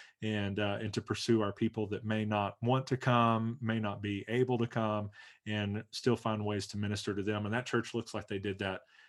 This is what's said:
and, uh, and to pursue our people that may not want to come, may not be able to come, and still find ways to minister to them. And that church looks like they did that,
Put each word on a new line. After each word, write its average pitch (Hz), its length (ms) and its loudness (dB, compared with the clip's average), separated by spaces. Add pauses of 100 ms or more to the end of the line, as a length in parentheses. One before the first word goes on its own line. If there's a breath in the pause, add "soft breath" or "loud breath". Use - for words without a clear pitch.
(220 loud breath)
and, 104 380 0
uh, 101 200 0
and 107 140 -4
to - 60 0
pursue 113 420 2
our 101 100 0
people 110 360 0
that 104 160 -6
may 110 200 0
not 104 380 0
want 127 260 2
to 127 80 2
come, 117 640 4
may 113 200 0
not 101 220 -2
be 101 260 -4
able 123 300 2
to 117 80 2
come, 107 440 0 (360 loud breath)
and 104 360 -2 (100)
still 117 240 2
find 107 280 -2
ways 104 240 -2
to - 100 -8
minister 104 360 -2
to 98 80 -2
them. 104 240 0
And 104 80 -2
that 127 120 0
church - 280 0
looks 113 200 -4
like 104 140 -4
they 101 100 -4
did 98 200 -4
that, 95 240 -2 (260 soft breath)